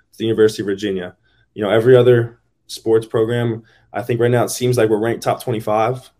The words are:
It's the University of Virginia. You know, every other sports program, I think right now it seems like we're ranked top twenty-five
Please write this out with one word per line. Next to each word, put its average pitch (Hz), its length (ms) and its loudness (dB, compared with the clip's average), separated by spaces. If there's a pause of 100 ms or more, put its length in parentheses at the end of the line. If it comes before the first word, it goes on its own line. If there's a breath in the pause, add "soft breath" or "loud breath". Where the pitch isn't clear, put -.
It's - 100 -20
the 113 60 -6
University 110 380 2
of 95 40 -4
Virginia. 98 500 -6 (380)
You 101 80 -6
know, 98 80 -2
every 113 260 6
other 120 440 2 (260)
sports 113 400 -2
program, 117 560 -2 (300 soft breath)
I 104 100 -6
think 120 180 -4
right 120 100 2
now 120 140 2
it 98 40 -4
seems 123 280 -2
like 110 140 2
we're 107 80 2
ranked 113 240 -4
top 117 200 -4
twenty-five 110 760 -4